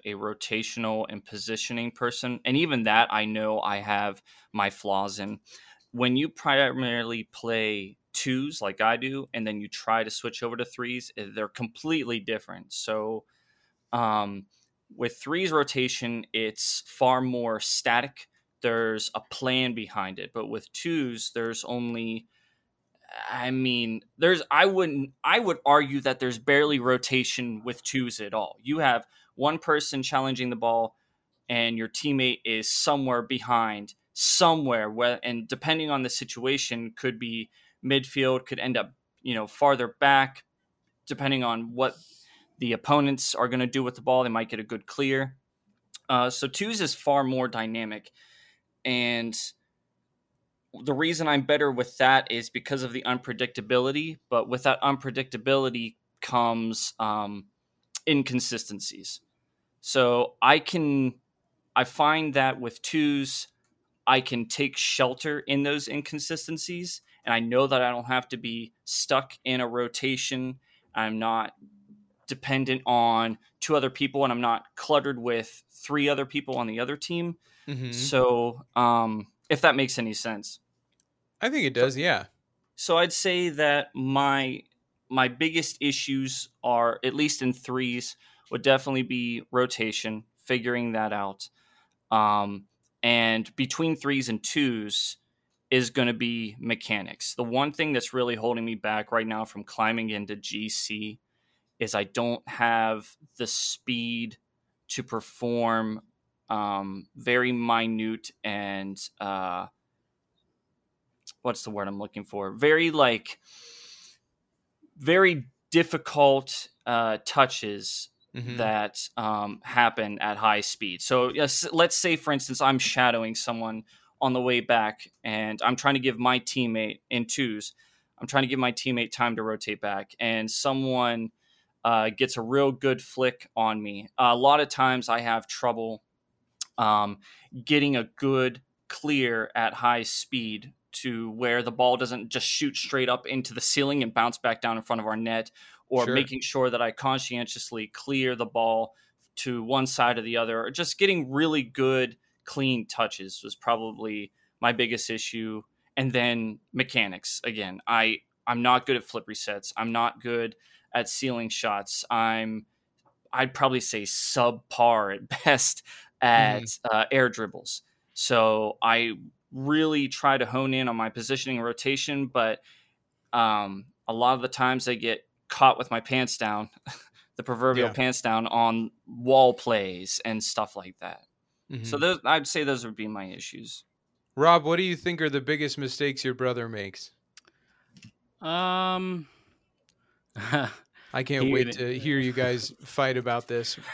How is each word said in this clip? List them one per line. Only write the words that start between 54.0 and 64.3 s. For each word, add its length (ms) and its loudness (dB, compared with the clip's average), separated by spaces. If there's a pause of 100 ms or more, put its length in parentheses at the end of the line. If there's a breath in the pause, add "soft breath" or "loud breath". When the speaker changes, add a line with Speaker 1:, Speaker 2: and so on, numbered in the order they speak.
Speaker 1:
but 180 2
with 140 -2
that 180 4
unpredictability 1160 0 (240)
comes, 800 0
um, 500 -4 (600)
inconsistencies. 1120 -2 (600)
So 640 2
I 180 8
can, 560 0 (600)
I 80 4
find 500 2
that 260 2
with 220 -10
twos, 680 -2 (580)
I 160 6
can 260 -4